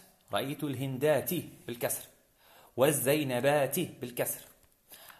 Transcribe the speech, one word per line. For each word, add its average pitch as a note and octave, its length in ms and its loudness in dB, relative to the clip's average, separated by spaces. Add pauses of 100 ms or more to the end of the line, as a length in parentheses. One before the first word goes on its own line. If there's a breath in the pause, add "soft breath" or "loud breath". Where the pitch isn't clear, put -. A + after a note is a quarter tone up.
(340)
رأيت C3+ 300 -4
الهندات C3+ 680 0 (340)
بالكسر، - 380 -4 (720 soft breath)
"والزينبات" C3+ 1040 2
بالكسر. B2 600 -6 (800 loud breath)